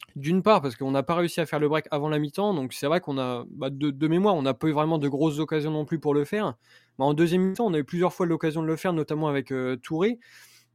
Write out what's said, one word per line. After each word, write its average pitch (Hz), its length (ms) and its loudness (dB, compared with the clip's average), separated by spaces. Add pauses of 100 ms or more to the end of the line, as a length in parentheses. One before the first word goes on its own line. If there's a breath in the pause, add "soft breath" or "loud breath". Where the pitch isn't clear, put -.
(160)
D'une 160 260 0
part, 208 200 6
parce 131 140 -4
qu'on 135 160 -2
n'a 135 100 4
pas 165 140 0
réussi 175 240 0
à 160 60 0
faire 151 120 -2
le 147 100 4
break 151 220 0
avant 151 180 -2
la 151 100 2
mi-temps, 190 360 -2
donc 131 180 -4
c'est - 140 -4
vrai 165 140 2
qu'on 139 180 -6
a, 127 320 -4
bah, 135 200 -6
de, 139 200 -2
de 143 180 0
mémoire, 185 280 4
on 143 60 -2
n'a 131 120 2
pas 160 140 -2
eu 156 40 2
vraiment 156 260 2
de 143 100 0
grosses 147 320 0
occasions 156 320 -2
non 151 120 -2
plus 160 140 -2
pour 143 160 2
le 147 100 2
faire. 190 300 -2 (440 soft breath)
Mais 143 60 2
en 147 100 4
deuxième 170 280 4
mi-temps, 190 240 0
on 180 80 0
a 156 40 2
eu 143 60 0
plusieurs 175 280 0
fois 190 140 -2
l'occasion 160 360 0
de 156 60 -2
le 160 80 0
faire, 180 160 -2
notamment 156 360 -2
avec, 139 220 -2
euh, 127 260 -2
Touré. 190 420 -2 (560 soft breath)